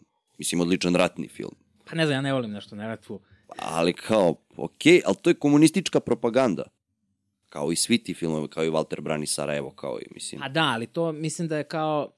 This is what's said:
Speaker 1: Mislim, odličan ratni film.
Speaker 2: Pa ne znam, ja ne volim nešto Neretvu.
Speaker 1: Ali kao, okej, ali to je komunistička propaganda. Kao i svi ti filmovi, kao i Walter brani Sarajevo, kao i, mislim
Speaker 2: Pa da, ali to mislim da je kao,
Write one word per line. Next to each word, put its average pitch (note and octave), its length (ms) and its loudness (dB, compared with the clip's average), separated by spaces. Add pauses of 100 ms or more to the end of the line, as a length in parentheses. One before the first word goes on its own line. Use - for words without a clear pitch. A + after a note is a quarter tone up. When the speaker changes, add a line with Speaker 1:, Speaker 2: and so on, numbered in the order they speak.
(380)
Speaker 1:
Mislim, F2 240 -2
odličan F2 340 2
ratni F2+ 320 2
film. - 280 -12 (300)
Speaker 2:
Pa E3 100 -12
ne E3 100 0
znam, C#3+ 100 0
ja C3+ 60 -2
ne C#3 120 -2
volim A#2+ 180 -4
nešto G2+ 240 -14
Neretvu. G#2+ 440 -10 (300)
Speaker 1:
Ali E2+ 440 0
kao, F#2+ 420 2 (220)
okej, D3+ 480 4
ali - 100 2
to - 140 0
je E3+ 60 4
komunistička D3+ 640 4
propaganda. A#2+ 640 0 (840)
Kao D2 260 -4
i F2 40 0
svi A#2 220 2
ti - 160 -6
filmovi, D#2 340 -2
kao D#2+ 160 -4
i E2 60 0
Walter D#2 320 -2
brani D2+ 240 -4
Sarajevo, D2 460 -4
kao C2+ 280 -10
i, - 100 -14
mislim - 320 -14
Speaker 2:
Pa C3+ 80 -8
da, D#3 140 0
ali A#2 240 -2
to E3 240 -4
mislim D#3 360 -6
da D#3 100 -4
je D3 60 -4
kao, D#3 540 -4